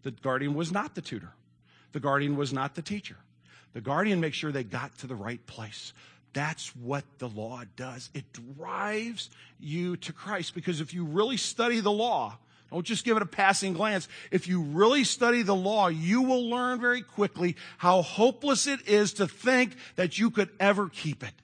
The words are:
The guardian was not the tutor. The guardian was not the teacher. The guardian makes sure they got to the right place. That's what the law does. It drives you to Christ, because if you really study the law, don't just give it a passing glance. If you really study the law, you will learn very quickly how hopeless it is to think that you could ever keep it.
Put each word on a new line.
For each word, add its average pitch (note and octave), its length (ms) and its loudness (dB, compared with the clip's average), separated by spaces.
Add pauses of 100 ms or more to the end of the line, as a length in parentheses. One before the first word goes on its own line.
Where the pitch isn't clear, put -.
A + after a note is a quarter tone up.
The C3+ 80 -8
guardian C3+ 420 -2
was E3 180 -4
not G3+ 240 -4
the F3+ 60 -10
tutor. - 320 -12 (600)
The D3 80 -6
guardian C#3+ 360 0
was C#3 160 -2
not C3+ 220 -4
the E3+ 80 -10
teacher. - 340 -10 (560)
The A#2+ 80 -10
guardian E3+ 400 0
makes D#3 160 -2
sure D3+ 160 -4
they C3+ 100 -4
got B2 360 -8
to - 80 -14
the B2 100 -8
right A2+ 300 -8
place. - 480 -14 (380)
That's D3 440 -6
what C3 280 -6 (120)
the B2 140 -10
law A2+ 320 -10 (140)
does. B2+ 360 -12
It C#3+ 220 -12
drives G3+ 960 -8 (280)
you F3 380 -4
to E3+ 160 -12
Christ, F#3 420 -8
because E3+ 280 -4
if D3+ 100 -10
you F3 140 -4
really G#3 320 2
study A#3 420 0
the G3+ 100 2
law, G3+ 460 0 (340)
don't E3+ 140 -4
just A3 220 -2
give A3+ 100 4
it G#3+ 60 2
a F#3+ 40 -2
passing G3 460 4
glance. G3 340 0 (240)
If F#3 160 0
you F3+ 140 2
really G3 420 6
study A#3+ 380 4
the G3 160 2
law, G3 320 2
you E3+ 320 2
will B3+ 300 2
learn B3 280 -2
very B3 220 2
quickly F3+ 560 -2 (220)
how F3+ 240 6
hopeless B3+ 640 2
it C#4 200 -2
is G#3 280 4
to G3 120 2
think B3 500 2 (180)
that F3+ 240 -2
you A3 120 4
could G#3 200 0 (100)
ever G3 300 4
keep - 320 -6
it. A2 100 -10 (120)